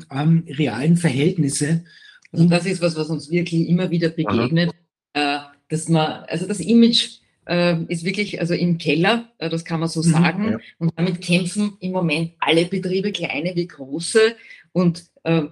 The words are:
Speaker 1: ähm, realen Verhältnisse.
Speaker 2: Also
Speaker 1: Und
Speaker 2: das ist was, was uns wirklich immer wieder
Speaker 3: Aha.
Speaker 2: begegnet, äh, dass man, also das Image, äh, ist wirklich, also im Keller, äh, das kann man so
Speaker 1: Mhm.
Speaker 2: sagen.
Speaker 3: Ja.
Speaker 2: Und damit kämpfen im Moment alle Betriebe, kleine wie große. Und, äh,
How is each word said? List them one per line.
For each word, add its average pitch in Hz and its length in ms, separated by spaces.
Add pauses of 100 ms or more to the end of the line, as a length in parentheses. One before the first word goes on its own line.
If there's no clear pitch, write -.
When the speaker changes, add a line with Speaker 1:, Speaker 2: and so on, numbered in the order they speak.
(100)
Speaker 1:
ähm, 156 360
realen 139 500
Verhältnisse. 151 880 (460)
Speaker 2:
Also 170 140
Speaker 1:
Und 175 60
Speaker 2:
das 170 160
ist 170 160
was, 170 120
was 156 140
uns 147 220
wirklich 170 380
immer 180 220
wieder 170 180
Speaker 3:
Aha. 165 60
Speaker 2:
begegnet, 160 580 (420)
äh, 143 240 (300)
dass 156 200
man, 156 360
also 170 220
das 190 140
Image, 233 480 (400)
äh, 175 360
ist 165 200
wirklich, 196 360
also 170 140
im 170 240
Keller, 190 600
äh, 160 100
das 165 160
kann 165 160
man 165 80
so 165 120
Speaker 1:
Mhm. 165 100
Speaker 2:
sagen. 175 420
Speaker 3:
Ja. 226 60 (200)
Speaker 2:
Und 165 180
damit 175 240
kämpfen 190 600
im 185 120
Moment 165 480
alle 147 240
Betriebe, 190 480
kleine 165 420
wie 170 140
große. 170 640 (380)
Und, 175 320 (200)
äh, 165 280